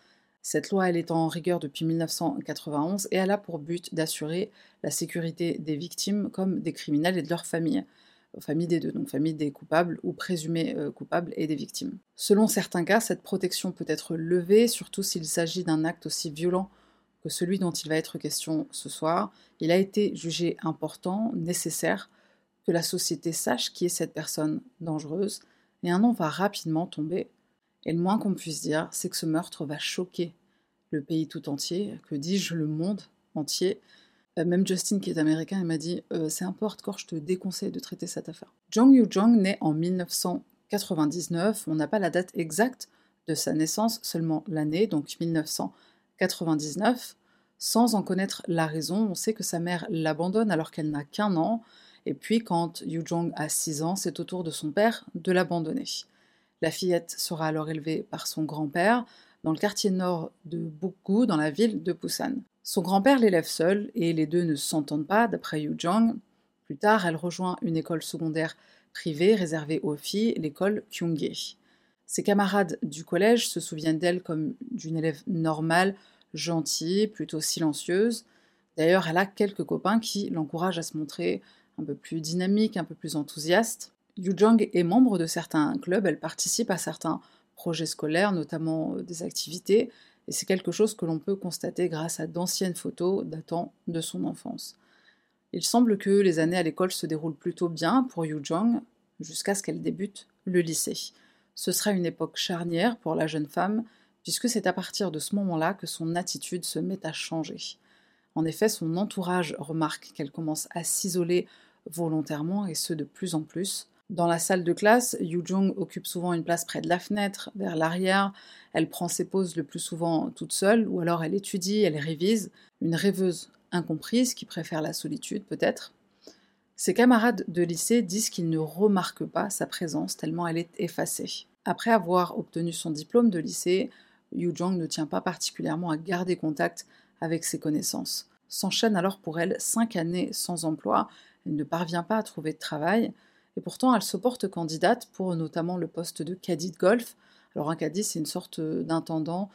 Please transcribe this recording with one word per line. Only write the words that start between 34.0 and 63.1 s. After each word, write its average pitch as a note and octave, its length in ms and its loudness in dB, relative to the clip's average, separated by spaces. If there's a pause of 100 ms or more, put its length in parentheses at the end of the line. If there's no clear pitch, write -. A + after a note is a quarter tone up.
Euh, E3 60 2
même F3 220 4
Justin, F#3+ 320 0
qui F#3+ 100 -4
est E3+ 100 -2
américain, D#3 420 2
il F3+ 40 0
m'a E3 140 0
dit, E3 240 -4 (100)
euh, « E3 160 0
C'est D#3 160 -4
un F#3 80 -4
peu G#3+ 140 -4
hardcore, - 320 -8
je - 80 -12
te - 80 -10
déconseille F#3 560 -4
de - 100 -6
traiter - 260 -10
cette - 220 -8
affaire. » - 240 -16 (180)
Jang B3+ 220 10
Yoo-jong A3+ 480 8
naît F#3+ 220 4
en D#3 100 4
mille E3+ 240 0
neuf F3 140 -2
cent - 340 -2 (240)
quatre-vingt-dix-neuf, F3 1000 0
on D#3+ 60 0
n'a D3+ 140 2
pas G#3+ 100 2
la F#3 120 2
date F3 240 0
exacte F#3 560 0 (380)
de D#3+ 60 0
sa E3 200 0
naissance, G#3 480 0
seulement D#3+ 440 -2
l'année, D#3 400 0
donc D3 320 -2
mille E3 140 0
neuf D#3 140 0
cent - 260 -4 (460)
quatre-vingt-dix-neuf. F3 960 0 (400)
Sans A3+ 380 2
en G3 80 2
connaître F#3+ 440 -2
la E3 200 2
raison, D#3+ 440 0
on F3 40 -4
sait - 180 -2
que G#3+ 100 -10
sa F3 160 -2
mère E3+ 300 -2
l'abandonne E3+ 640 0
alors D#3+ 200 0
qu'elle D#3 200 -4
n'a D3 140 -4
qu'un G#3 320 0
an, G#3 260 2 (420)
et D#3 80 -2
puis G#3+ 280 0
quand E3+ 420 -2
Yoo-jong E3 540 -2
a D#3 120 -4
six D#3 340 -2
ans, F3 140 0
c'est F3 240 -4
au E3+ 40 -6
tour F3+ 200 -6
de D#3+ 60 -6
son D3+ 200 -6
père G#3+ 440 2
de F3+ 180 -2
l'abandonner. F3 540 0 (760)
La D#3+ 80 2
fillette E3+ 460 0
sera D#3+ 300 -2
alors D#3 240 -2
élevée D#3+ 400 -4
par D#3+ 160 -8
son - 180 -4
grand-père E3+ 640 2 (380)
dans D#3+ 80 2
le D#3 60 -2
quartier G#3 320 0
nord F3+ 400 0 (140)
de E3+ 140 -8
Bukgu, F#3 680 0
dans F#3 120 4
la D3+ 120 2
ville G3+ 320 2
de E3+ 120 -2
Busan. - 400 -4 (280)
Son - 200 0
grand-père G3 360 6